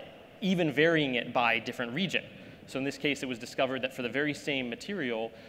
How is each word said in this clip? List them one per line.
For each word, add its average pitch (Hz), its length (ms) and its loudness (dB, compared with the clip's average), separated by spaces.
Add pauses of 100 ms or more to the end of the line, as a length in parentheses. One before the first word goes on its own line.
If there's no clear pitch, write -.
(400)
even 180 320 4
varying 151 440 6
it 120 180 -2
by 117 240 6
different 117 340 -4
region. 156 320 0 (420)
So - 120 -6
in 135 60 0
this 139 120 -2
case, 139 260 0
it 139 60 -4
was 123 100 -4
discovered 127 440 -2
that 127 120 -4
for - 60 -6
the 120 80 -2
very 143 240 0
same 135 380 -2
material, 117 600 -4 (180)